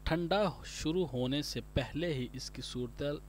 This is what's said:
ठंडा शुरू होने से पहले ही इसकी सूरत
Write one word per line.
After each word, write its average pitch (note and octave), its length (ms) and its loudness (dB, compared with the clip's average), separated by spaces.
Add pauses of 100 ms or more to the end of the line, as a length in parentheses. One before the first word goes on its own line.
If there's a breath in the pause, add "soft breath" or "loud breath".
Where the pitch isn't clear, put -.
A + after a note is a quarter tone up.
ठंडा F3 600 4
शुरू E3+ 380 0
होने B2+ 380 2
से - 180 -4
पहले D3 520 0
ही B2+ 220 -2
इसकी B2 280 -8
सूरत C3+ 680 -4